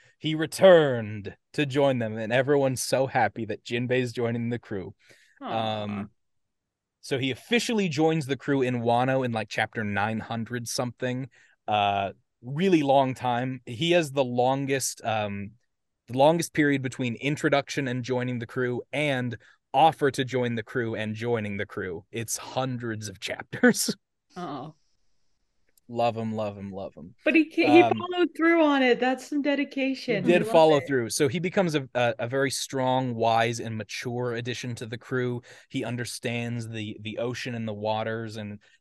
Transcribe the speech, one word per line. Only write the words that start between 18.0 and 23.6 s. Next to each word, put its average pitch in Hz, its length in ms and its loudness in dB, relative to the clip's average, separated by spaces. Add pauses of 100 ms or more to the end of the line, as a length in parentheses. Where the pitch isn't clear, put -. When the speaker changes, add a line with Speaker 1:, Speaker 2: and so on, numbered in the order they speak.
Speaker 1:
joining 123 340 -2
the 113 80 -6
crew 123 360 -2 (100)
and 131 460 -2 (340)
offer 143 380 4
to 135 140 -4
join 123 300 0
the 113 80 -4
crew 113 320 -2
and 107 200 -4
joining 110 420 -2
the 98 80 -4
crew. 92 480 -8
It's 113 240 -6
hundreds 120 720 -6
of 92 120 -14
chapters. - 760 0 (200)